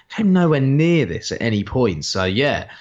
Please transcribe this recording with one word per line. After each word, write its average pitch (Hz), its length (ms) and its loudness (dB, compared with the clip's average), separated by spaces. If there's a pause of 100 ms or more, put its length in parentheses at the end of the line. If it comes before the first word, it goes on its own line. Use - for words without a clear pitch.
(160)
Came 208 160 2
nowhere 165 280 4
near 147 460 2
this - 260 -8
at - 80 -6
any 107 220 0
point. 98 420 -2
So, 95 200 -2
yeah, 104 440 0 (120)